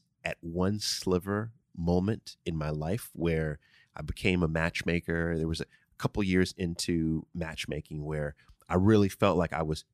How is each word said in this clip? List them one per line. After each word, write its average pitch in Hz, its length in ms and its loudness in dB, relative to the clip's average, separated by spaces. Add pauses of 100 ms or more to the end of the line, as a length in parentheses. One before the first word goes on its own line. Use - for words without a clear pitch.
(240)
at 85 160 -6
one 92 400 -2
sliver 101 720 -2 (240)
moment 90 720 0
in 82 100 -2
my 76 140 -2
life 78 420 -4
where 78 460 0 (360)
I - 60 -12
became 90 420 0
a 82 60 4
matchmaker. 82 880 0
There 80 100 0
was 80 140 -2
a 80 60 -8 (320)
couple - 240 -2
years 92 340 2
into 82 800 -2
matchmaking 78 720 -8
where 76 300 -4 (340)
I 90 60 2
really 101 340 6
felt 98 260 2
like 85 160 2
I 80 100 -2
was 78 320 -4